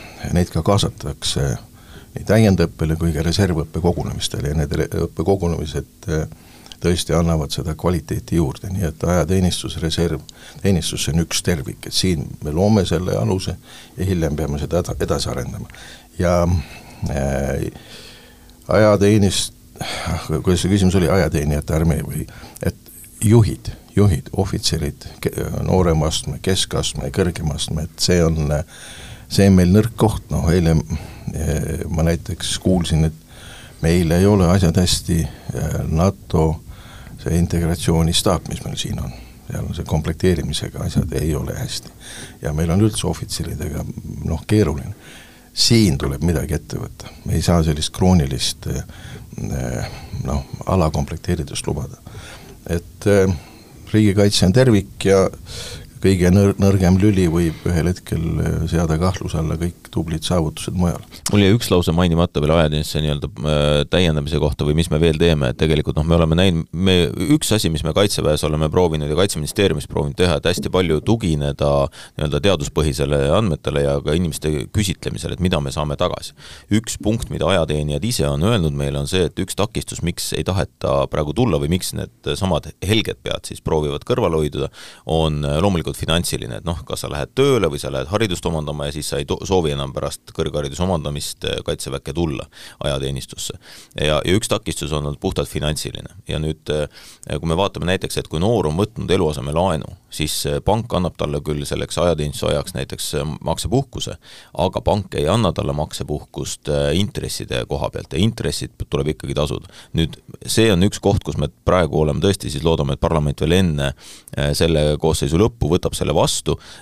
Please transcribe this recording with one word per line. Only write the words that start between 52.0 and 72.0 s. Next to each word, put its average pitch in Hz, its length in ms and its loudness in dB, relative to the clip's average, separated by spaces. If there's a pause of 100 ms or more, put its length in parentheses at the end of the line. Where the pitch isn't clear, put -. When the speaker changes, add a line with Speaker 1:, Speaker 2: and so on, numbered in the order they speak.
Speaker 1:
Et, - 400 -4
eh, 98 280 6 (580)
riigikaitse 101 540 4
on 92 60 6
tervik 120 520 4
ja 95 240 6 (760)
kõige 90 280 6
nõr-, 98 280 6
nõrgem 95 400 6
lüli 95 320 4
võib 82 360 0
ühel 85 200 2
hetkel, 82 360 -4 (160)
eh, 80 160 0 (140)
seada 82 300 0
kahtluse 82 400 -2
alla 80 200 -2
kõik 87 340 -8
tublid 82 320 -4
saavutused 85 500 -2
mujal. 87 240 0 (320)
Speaker 2:
Mul 101 120 6
jäi 98 120 6
üks - 160 -2
lause 90 240 4
mainimata 85 460 2
veel 73 140 4
ajateenistuse 76 480 0
nii-öelda, 73 260 -2
äh, 73 420 0 (180)
täiendamise 78 520 2
kohta 73 240 0
või 76 120 2
mis 82 140 2
me 76 80 4
veel 80 200 4
teeme, 76 320 4
et - 80 -8
tegelikult, 78 360 2
noh, 78 120 0
me 85 100 6
oleme 82 200 4
näinud, 90 340 2
me, 92 240 2 (400)
üks - 200 0
asi, 104 160 0
mis 76 140 -2
me 78 100 0
Kaitseväes 78 480 2
oleme 78 280 2
proovinud 78 380 2
ja 76 80 -2
Kaitseministeeriumis 82 720 0
proovinud 73 280 -4
teha, 90 220 2
et 80 100 -2
hästi - 240 -4
palju 85 320 2
tugineda 73 640 0 (480)